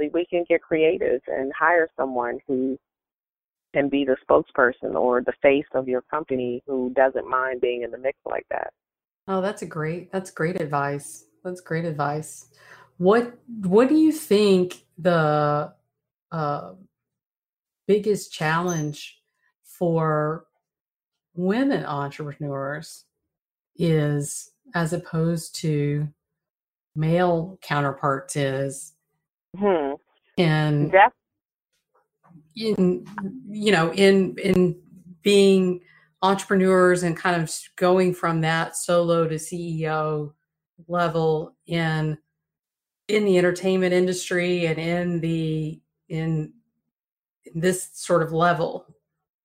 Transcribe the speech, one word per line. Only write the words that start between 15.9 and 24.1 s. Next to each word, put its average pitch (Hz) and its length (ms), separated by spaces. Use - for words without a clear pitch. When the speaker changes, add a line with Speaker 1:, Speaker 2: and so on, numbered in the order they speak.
Speaker 2:
uh, 147 420
biggest 202 460
challenge 160 880
for 160 840
women 190 500
entrepreneurs 143 1200
is 147 760